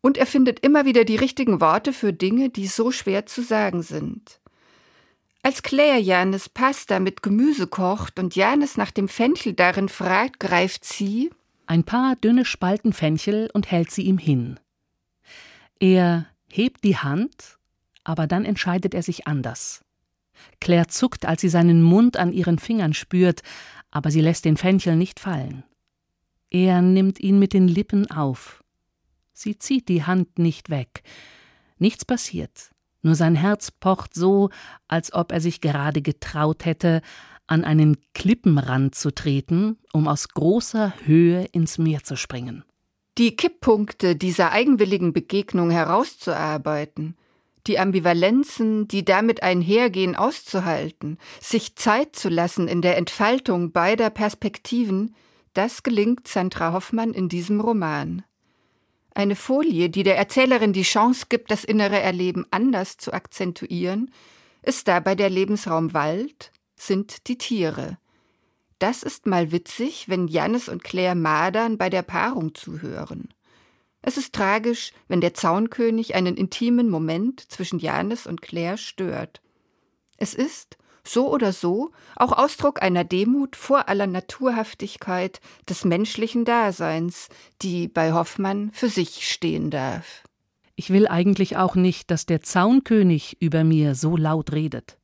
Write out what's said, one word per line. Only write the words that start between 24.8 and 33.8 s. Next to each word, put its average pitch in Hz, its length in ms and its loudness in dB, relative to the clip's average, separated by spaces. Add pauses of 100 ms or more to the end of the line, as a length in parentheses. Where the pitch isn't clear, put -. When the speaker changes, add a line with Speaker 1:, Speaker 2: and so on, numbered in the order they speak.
Speaker 2:
nicht 180 220 -2
fallen. 135 460 -8 (840)
Er 180 320 4
nimmt 190 380 4
ihn 196 180 4
mit 196 160 4
den 185 140 6
Lippen 196 420 0
auf. 139 500 -6 (720)
Sie 208 240 -8
zieht 262 300 -2
die 170 160 2
Hand 180 340 0
nicht 170 320 0
weg. 135 320 -6 (760)
Nichts - 280 0
passiert. - 640 -6 (320)
Nur 160 140 4
sein 165 180 4
Herz 196 360 0
pocht - 440 -4